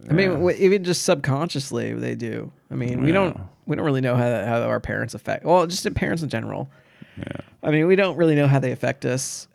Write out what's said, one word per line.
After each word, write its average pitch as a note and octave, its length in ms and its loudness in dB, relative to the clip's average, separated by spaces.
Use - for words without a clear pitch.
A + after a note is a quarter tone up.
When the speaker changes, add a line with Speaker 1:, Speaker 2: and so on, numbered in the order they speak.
Speaker 1:
I C#3 40 2
mean, F#3 180 2
Speaker 2:
Yeah. E3 60 -2
Speaker 1:
w-, F3 200 0
even G3 260 4
just F3 200 -2
subconsciously, C3+ 880 -2
they A#2+ 220 -4
do. A2+ 360 -8
I - 40 -10
mean, B2 260 -4
we C3 60 2
Speaker 2:
Yeah. D#3+ 60 4
Speaker 1:
don't, F#3+ 260 0
we D3+ 100 -2
don't E3 100 -4
really C3+ 160 2
know B2+ 140 2
how, A#2+ 300 2
how A#2 160 0
our A#2 180 0
parents A2 340 -6
affect, - 320 -6
well, F3 220 4
just F3 160 -6
the G#3 80 -2
parents F#3 320 -2
in C#3 60 -4
general. A2+ 400 -6
Speaker 2:
Yeah. - 80 -10
Speaker 1:
I - 100 -2
mean, D#3 140 4
we F#3+ 100 6
don't F#3 220 2
really E3 180 6
know D3 120 4
how C3+ 120 6
they B2+ 120 0
affect B2+ 340 -4
us B2+ 500 -4